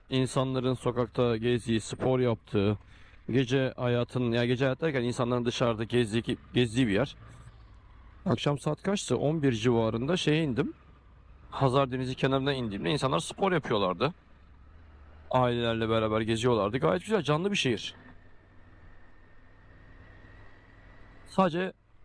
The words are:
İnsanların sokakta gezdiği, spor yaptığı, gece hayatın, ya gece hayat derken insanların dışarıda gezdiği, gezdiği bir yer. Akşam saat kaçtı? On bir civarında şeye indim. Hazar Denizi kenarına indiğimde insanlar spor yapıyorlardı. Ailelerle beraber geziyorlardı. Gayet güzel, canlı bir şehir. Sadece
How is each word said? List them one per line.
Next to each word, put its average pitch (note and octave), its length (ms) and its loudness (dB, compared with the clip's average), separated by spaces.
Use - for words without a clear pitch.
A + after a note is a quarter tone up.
İnsanların C3 640 0
sokakta A#2+ 640 0
gezdiği, A2+ 440 0
spor B2 380 0
yaptığı, G#2+ 580 0
gece C3 480 0
hayatın, A#2+ 540 0
ya A#2+ 140 2
gece B2 200 0
hayat C3 160 -2
derken C3+ 220 0
insanların A#2+ 420 0
dışarıda A#2 380 0
gezdiği, A#2 540 0
gezdiği A#2+ 340 2
bir G2 60 2
yer. A#2+ 220 2
Akşam C#3+ 340 0
saat D3+ 220 -4
kaçtı? G3 360 -2
On D3+ 260 0
bir C#3 80 4
civarında A#2 680 0
şeye D#3 260 0
indim. D3 300 -2
Hazar C3 420 2
Denizi B2+ 240 -4
kenarına C3+ 380 0
indiğimde A#2+ 360 -4
insanlar C#3+ 300 0
spor F#3+ 320 -2
yapıyorlardı. G#2+ 640 0
Ailelerle A#2 580 2
beraber A2 320 2
geziyorlardı. A2+ 560 2
Gayet F3+ 240 0
güzel, G#3 200 -2
canlı D#3 300 0
bir G3+ 60 -2
şehir. - 380 -2
Sadece F#3 460 0